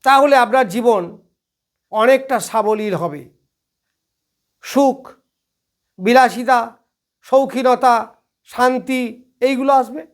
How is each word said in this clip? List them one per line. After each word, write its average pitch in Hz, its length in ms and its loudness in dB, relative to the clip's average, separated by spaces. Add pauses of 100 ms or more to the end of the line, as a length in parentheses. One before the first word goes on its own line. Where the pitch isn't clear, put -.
তাহলে 277 320 4 (100)
আপনার 247 280 0
জীবন 226 280 0 (880)
অনেকটা 262 460 0 (100)
সাবলীল 214 540 -2
হবে, 147 200 -8 (1400)
সুখ, 269 360 -2 (1000)
বিলাসিতা, 240 600 2 (680)
শৌখিনতা, 254 680 0 (540)
শান্তি, 254 520 -2 (460)
এইগুলো 269 260 0
আসবে। 254 280 -2 (120)